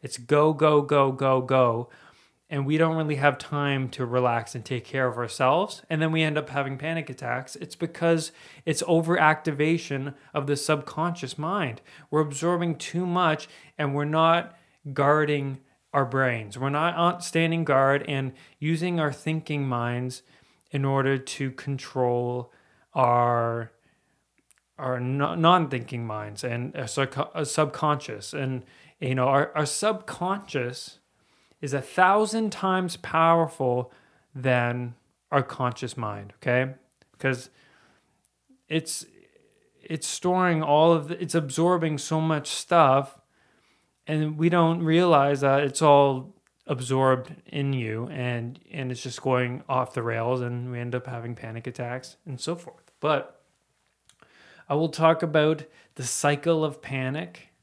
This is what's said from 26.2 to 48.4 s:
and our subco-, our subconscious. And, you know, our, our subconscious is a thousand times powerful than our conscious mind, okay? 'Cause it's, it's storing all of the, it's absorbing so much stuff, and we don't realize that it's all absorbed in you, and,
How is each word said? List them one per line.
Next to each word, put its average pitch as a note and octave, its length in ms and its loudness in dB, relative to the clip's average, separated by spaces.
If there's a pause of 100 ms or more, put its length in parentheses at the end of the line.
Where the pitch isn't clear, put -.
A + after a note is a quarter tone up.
and A#2+ 320 -6
our C#3 80 -6
subco-, C3+ 500 -2
our D#3 120 -4
subconscious. C#3+ 880 -2
And, C3 300 -4 (360)
you C3 160 -2
know, B2+ 120 2
our, C#3 280 2
our D3+ 100 2
subconscious F#3 1300 -4 (640)
is C3+ 120 -6
a C#3 80 -2
thousand G#3 720 2
times F#3 460 -2
powerful D#3+ 960 2 (420)
than B2 600 0 (360)
our C#3 120 2
conscious B2 540 -6
mind, G#2 400 -10
okay? C3 360 0 (440)
'Cause B2+ 320 -4 (1160)
it's, - 380 -4 (760)
it's - 260 -8
storing F3+ 540 0
all D#3 300 6
of D3+ 160 2
the, E3 140 -8
it's E3+ 140 -6
absorbing D#3+ 600 0
so D#3 220 -2
much D#3 300 -2
stuff, C#3 720 2 (840)
and D3+ 300 -2
we E3 120 2
don't E3+ 340 2
realize D#3+ 580 4
that C#3 220 4
it's C#3 180 -2
all C#3+ 540 6 (320)
absorbed C3 680 0 (120)
in C#3 280 -4
you, A2+ 340 -6
and, B2 520 -6 (120)